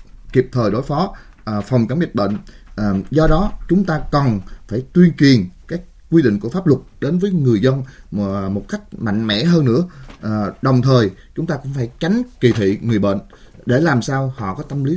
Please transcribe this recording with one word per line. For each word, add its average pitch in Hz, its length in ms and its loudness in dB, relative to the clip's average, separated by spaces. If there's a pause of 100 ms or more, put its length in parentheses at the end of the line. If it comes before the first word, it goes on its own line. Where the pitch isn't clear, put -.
(320)
kịp 127 200 2
thời 113 180 0
đối 110 120 -2
phó, 160 340 -4 (280)
à, 107 160 -4
phòng 117 280 0
chống 156 120 -2
dịch 156 140 -4
bệnh. 101 240 0 (380)
À, 104 160 -2 (180)
do 160 160 4
đó 156 260 4 (160)
chúng 180 160 2
ta 156 160 -2 (100)
cần 131 300 0 (280)
phải 123 240 -4
tuyên 175 260 6
truyền 135 260 4 (240)
các 175 120 -6 (300)
quy 165 120 6
định 104 180 2
của 117 80 -6
pháp 180 180 -4
luật 131 140 4 (200)
đến 160 180 -2
với 202 120 0
người 127 300 2
dân 135 220 2 (280)
một, 98 380 -4
một 98 200 -6
cách 208 120 -8 (180)
mạnh 110 280 -4
mẽ 107 180 -2
hơn 170 200 2
nữa. 127 200 2 (380)
À, 107 240 -4 (160)
đồng 131 200 2
thời 120 280 4 (260)
chúng 160 100 -6
ta 160 100 -4
cũng 135 180 -10
phải 123 160 -4 (100)
tránh 208 220 0 (180)
kỳ 117 120 4
thị 104 300 0
người 110 160 0
bệnh 98 200 0 (480)
để 127 140 2
làm 139 220 2
sao 135 340 -4
họ 95 180 -8
có 147 80 -10
tâm 139 220 -6
lý 156 120 -2